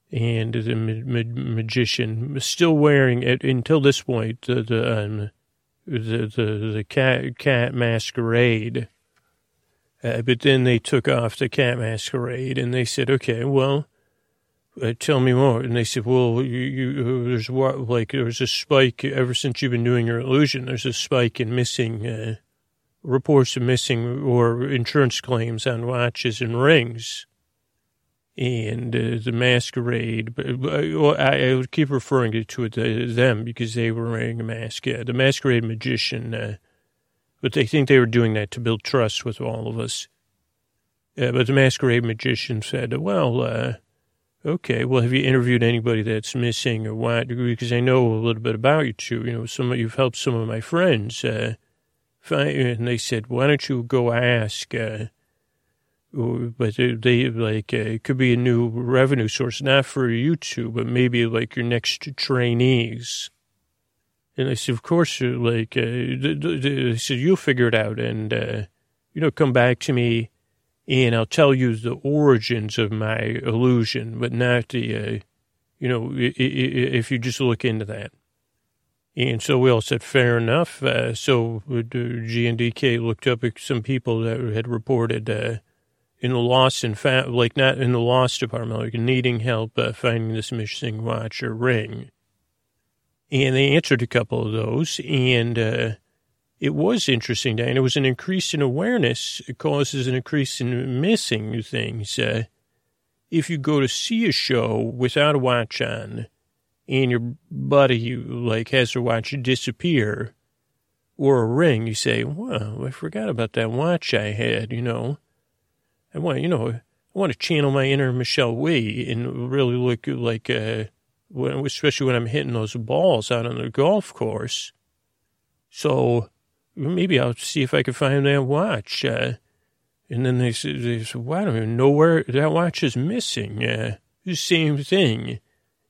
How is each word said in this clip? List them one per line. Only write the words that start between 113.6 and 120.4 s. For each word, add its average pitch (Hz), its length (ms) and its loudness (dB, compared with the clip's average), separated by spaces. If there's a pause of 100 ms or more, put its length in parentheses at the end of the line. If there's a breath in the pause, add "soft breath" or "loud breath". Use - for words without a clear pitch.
watch 160 420 -2
I 104 160 0
had," 110 420 -2
you 117 100 -6
know. 120 360 -4 (960)
I 160 40 -10
want, 147 240 -2
you 165 60 -2
know, 123 200 -2
I 117 140 -6 (320)
want 185 180 -2
to - 60 -10
channel 143 320 0
my 135 160 2
inner 139 260 2
Michelle 123 420 0
Wee 123 560 -2
and 120 400 -4
really 127 260 2
look 123 300 0
like, 120 440 -4